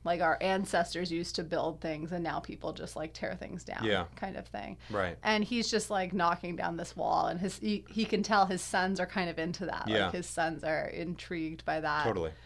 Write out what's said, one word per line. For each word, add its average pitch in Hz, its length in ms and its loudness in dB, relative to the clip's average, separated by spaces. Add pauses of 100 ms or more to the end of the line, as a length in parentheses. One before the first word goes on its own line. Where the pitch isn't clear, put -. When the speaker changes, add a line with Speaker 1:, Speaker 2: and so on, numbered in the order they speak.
Speaker 1:
like, 175 180 4
our 160 200 6
ancestors 180 720 2
used 170 240 -2
to 180 80 0
build 156 360 0
things 156 300 -4
and 175 140 -2
now 151 160 -2
people - 320 -8
just, - 240 -8
like, 160 160 -6
tear - 220 -6
things 190 300 -10
down - 200 -6
Speaker 2:
Yeah. 101 200 4 (120)
Speaker 1:
kind 190 200 -6
of - 120 -10
thing. 202 280 -8 (140)
Speaker 2:
Right. 190 320 0
Speaker 1:
And 214 220 4
he's 233 260 0
just, 214 200 0
like, 185 220 0
knocking 175 440 2
down 170 200 -2
this 170 200 -6
wall, 160 300 4
and 170 140 0
his, 190 180 -2
he, 208 300 -2
he 220 160 0
can 214 180 2
tell 202 240 6
his 180 160 -2
sons 190 360 2
are 180 80 0
kind 180 240 0
of 160 80 -6
into 170 280 -2
that. - 220 -4
Speaker 2:
Yeah. 208 180 4
Speaker 1:
Like, 175 80 0
his 180 120 -4
sons 160 380 -2
are 156 220 0
intrigued 165 800 -4
by 156 160 0
that 151 240 2
Speaker 2:
Totally. 90 280 0 (140)